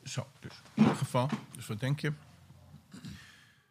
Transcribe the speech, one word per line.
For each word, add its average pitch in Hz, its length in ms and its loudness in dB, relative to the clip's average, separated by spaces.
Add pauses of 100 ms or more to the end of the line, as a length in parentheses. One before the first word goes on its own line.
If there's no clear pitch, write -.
zo. - 240 -6 (120)
Dus - 120 -14 (220)
in - 80 8
ieder - 140 6
geval, 131 320 2 (220)
dus - 160 -12
wat 107 140 -4
denk 139 200 0
je? 151 120 0 (1600)